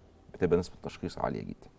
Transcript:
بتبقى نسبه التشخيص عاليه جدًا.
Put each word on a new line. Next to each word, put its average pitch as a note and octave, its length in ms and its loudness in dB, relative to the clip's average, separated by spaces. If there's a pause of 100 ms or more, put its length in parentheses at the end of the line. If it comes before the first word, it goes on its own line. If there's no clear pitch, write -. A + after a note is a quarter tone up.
(340)
بتبقى F2 240 6
نسبه - 160 -2
التشخيص - 440 -8
عاليه - 240 -2
جدًا. - 240 -10 (120)